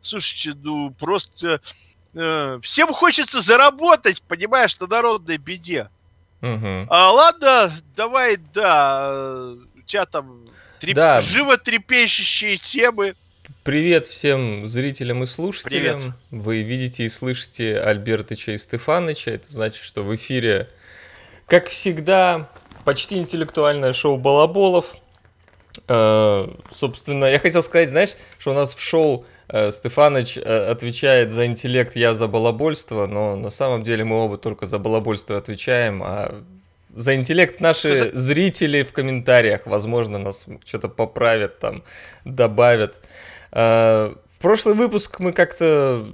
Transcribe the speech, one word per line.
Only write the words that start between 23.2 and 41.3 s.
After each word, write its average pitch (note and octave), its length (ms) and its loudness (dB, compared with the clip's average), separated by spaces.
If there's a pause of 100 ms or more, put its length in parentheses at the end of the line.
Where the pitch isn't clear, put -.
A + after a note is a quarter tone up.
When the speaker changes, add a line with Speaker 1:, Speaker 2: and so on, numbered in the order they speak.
Speaker 2:
шоу C#3 240 0
«Балаболов». E3 800 2 (920)
Э, G#2+ 600 4 (240)
собственно, C#3 540 -4
я C3+ 120 4
хотел E3+ 240 2
сказать, E3 280 2
знаешь, E3+ 240 0 (240)
что - 120 -6
у C3+ 40 -2
нас C#3 200 0
в - 60 -14
шоу, D3+ 440 0 (240)
э, G#2+ 220 0
Стефаныч, C3 680 0
э, A2 320 0
отвечает A#2+ 600 2
за A#2 160 -2
интеллект, A#2+ 500 -2
я A#2 180 2
за A2+ 140 -2
балабольство, A2+ 800 -2
но G#2 300 -4
на G2+ 140 -8
самом B2+ 320 -2
деле A2 220 -2
мы A2 200 -2
оба G#2 140 -4
только G#2+ 280 -8
за G2+ 120 -6
балабольство A2 580 -2
отвечаем, G#2+ 680 -4
а G2+ 380 -8 (520)
за B2 200 -2
интеллект D3+ 460 0
наши D#3+ 340 2
Speaker 1:
За- B2 240 2
Speaker 2:
зрители D3 640 0
в C3 100 -8
комментариях, B2 760 2
возможно, G#2+ 520 -2
нас G2 280 -10 (180)
чё-то - 240 -10
поправят, A2+ 720 -2